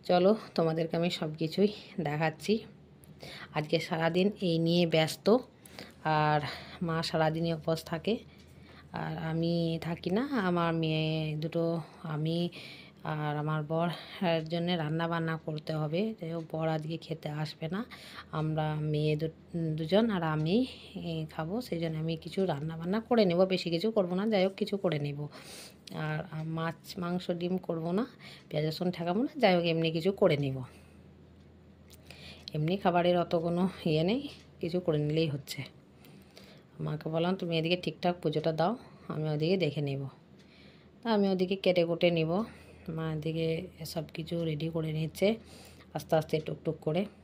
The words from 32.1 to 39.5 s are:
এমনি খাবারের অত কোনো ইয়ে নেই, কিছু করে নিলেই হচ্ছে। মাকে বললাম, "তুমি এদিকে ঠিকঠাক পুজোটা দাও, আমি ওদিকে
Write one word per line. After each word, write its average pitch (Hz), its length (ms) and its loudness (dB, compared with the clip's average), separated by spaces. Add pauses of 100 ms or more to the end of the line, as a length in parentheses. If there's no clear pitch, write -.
এমনি 156 240 0
খাবারের 175 400 4
অত 170 180 2
কোনো 170 340 2 (160)
ইয়ে 156 180 4
নেই, 247 240 0 (320)
কিছু 170 200 -2
করে 165 180 2
নিলেই 151 300 2
হচ্ছে। 135 360 -6 (1160)
মাকে 156 300 -4
বললাম, 170 260 0
"তুমি 170 220 -2
এদিকে 165 200 2
ঠিকঠাক 180 440 -2
পুজোটা 160 300 0
দাও, 170 260 0 (300)
আমি 156 220 -4
ওদিকে 156 280 0